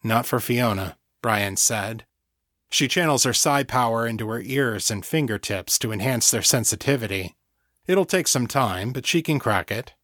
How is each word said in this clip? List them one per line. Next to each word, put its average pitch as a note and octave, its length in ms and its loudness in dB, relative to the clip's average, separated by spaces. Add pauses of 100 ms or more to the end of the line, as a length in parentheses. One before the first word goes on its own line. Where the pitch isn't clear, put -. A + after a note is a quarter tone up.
"Not A2+ 240 0
for B2+ 120 2
Fiona," A2 580 0 (260)
Brian G2+ 340 0
said. A2 480 -2 (640)
"She - 180 0
channels D#3 360 2
her B2 100 2
psi C#3+ 300 2
power A#2 420 0
into A2+ 240 -4
her A2 120 -4
ears B2+ 500 0
and G2+ 120 -6
fingertips G#2+ 760 -2
to A2+ 120 -2
enhance A2+ 380 0
their A2 140 0
sensitivity. A2 920 0 (520)
It'll F#3 180 4
take F3+ 220 0
some B2 180 2
time, A2 460 -2
but C3 160 -6
she E3 160 2
can D3 160 0
crack G2+ 320 0
it." G#2+ 320 -6